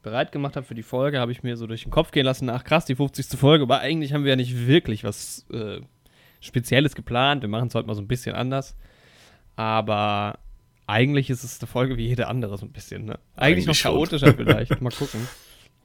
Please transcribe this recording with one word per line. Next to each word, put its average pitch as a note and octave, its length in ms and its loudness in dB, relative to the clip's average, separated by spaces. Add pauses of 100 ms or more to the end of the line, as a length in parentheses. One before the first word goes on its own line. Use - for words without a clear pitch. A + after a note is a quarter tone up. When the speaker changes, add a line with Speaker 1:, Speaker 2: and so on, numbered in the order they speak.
Speaker 1:
bereit B2 300 -4
gemacht C#3+ 240 -6
hab C3+ 100 -8
für A#2+ 100 -14
die A2+ 80 -10
Folge, C3+ 360 -2
hab A#2+ 100 -2
ich B2 140 -8
mir A#2+ 140 -6
so A2+ 100 -10
durch A2+ 160 -10
den - 80 -10
Kopf - 200 2
gehen C#3+ 140 4
lassen, C3 240 0
„Ach A#2+ 140 -4
krass, D#3+ 220 2
die C3+ 100 0
fünfzigste C3+ 420 -2
Folge, D3 260 8
aber C3 160 2
eigentlich D3 340 -2
haben D3 100 0
wir C#3 80 2
ja C3 60 4
nicht B2 300 -2
wirklich C3 360 4
was, - 480 -10
äh, G#2 300 -8 (580)
Spezielles C3 560 0
geplant. C3 460 0
Wir G#2+ 80 -4
machen's A2+ 260 -2
heute A2+ 120 -4
mal A2 80 -4
so G#2 60 -8
ein G2 60 -10
bisschen B2 280 -4
anders.“ C3 420 -6 (760)
Aber G#2 840 -2 (460)
eigentlich C3 440 2
ist B2+ 140 -4
es - 160 -12
eine - 80 -10
Folge B2+ 300 -2
wie A2+ 100 -4
jede A#2+ 200 -2
andere A2 300 -4
so G2+ 80 -12
ein - 60 -14
bisschen, G2 340 -14
ne? A2 80 -8 (220)
Eigentlich - 0 -
Speaker 2:
Eigentlich F3 320 4
Speaker 1:
noch D#3 80 2
Speaker 2:
schon. - 180 0
Speaker 1:
chaotischer D3 400 6
vielleicht. A#2+ 480 0
Speaker 2:
<laughs> - 0 -
Speaker 1:
Mal B2 100 -4
gucken. B2+ 360 -6 (580)